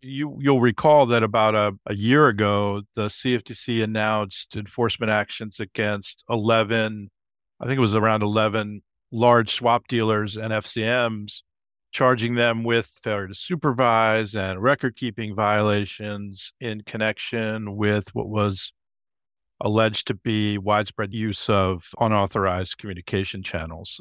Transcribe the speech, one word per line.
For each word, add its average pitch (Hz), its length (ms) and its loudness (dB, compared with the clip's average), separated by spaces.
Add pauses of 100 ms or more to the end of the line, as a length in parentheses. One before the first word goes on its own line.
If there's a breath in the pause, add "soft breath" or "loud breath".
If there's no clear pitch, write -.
you, 135 380 -10
you'll 139 220 4
recall 139 460 6
that 117 160 4
about 107 320 4
a, 104 160 2 (160)
a 107 80 -4
year 127 320 6
ago, 101 560 2 (100)
the 104 160 -4
C - 240 -2
F 113 120 -2
T 113 100 -12
C 117 260 -2
announced 107 720 -2
enforcement 110 560 -2
actions 107 480 -4
against 104 720 -6
eleven, 110 800 0 (500)
I - 60 -10
think 131 120 -2
it 131 40 2
was 107 140 4
around 110 260 2
eleven 104 600 0 (280)
large 117 380 4
swap 120 380 0
dealers 107 500 0
and 110 160 -6
F 110 140 -4
C - 140 -6
Ms, 113 600 -2 (520)
charging 120 420 2
them 117 280 0
with 117 380 -2
failure 101 280 -4
to 98 40 -14
supervise 113 1040 0
and 95 260 -4
record 131 360 0
keeping 110 360 -8
violations 104 1300 -2
in 110 220 -8
connection 110 920 -4
with 104 380 0
what 117 140 -4
was 104 440 -2 (880)
alleged 107 460 2
to 123 60 -2
be 107 440 -2
widespread 101 560 -2
use 110 360 -4
of 95 420 2 (100)
unauthorized 98 760 0
communication 95 640 -6
channels. 82 600 -10